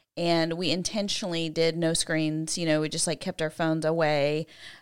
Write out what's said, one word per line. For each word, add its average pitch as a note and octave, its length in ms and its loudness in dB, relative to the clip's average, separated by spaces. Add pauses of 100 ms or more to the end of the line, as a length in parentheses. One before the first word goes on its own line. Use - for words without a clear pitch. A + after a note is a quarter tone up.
(180)
and E3+ 360 2
we F3 180 0
intentionally F3 760 -2
did E3 300 2
no E3 160 2
screens. D#3 640 -2
You F3 80 -2
know, D#3 160 4
we D#3 80 -2
just, D#3+ 160 -2
like, D#3+ 160 -2
kept F#3 180 -6
our D#3 120 -2
phones D#3+ 340 0
away. D3+ 640 2 (340)